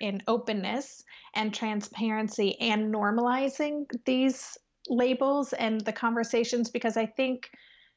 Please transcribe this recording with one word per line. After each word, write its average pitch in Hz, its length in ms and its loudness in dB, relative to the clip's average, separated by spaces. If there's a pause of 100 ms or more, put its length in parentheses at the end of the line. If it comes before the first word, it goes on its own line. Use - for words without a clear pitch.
in 202 260 -4
openness 226 760 -2 (320)
and 214 200 0
transparency 214 1080 -2
and 214 340 2
normalizing 262 920 0 (180)
these 254 540 2 (320)
labels 262 640 2
and 220 260 0
the 214 140 -4
conversations, 233 760 0
because 233 280 0
I 226 80 2
think, 254 440 -2 (460)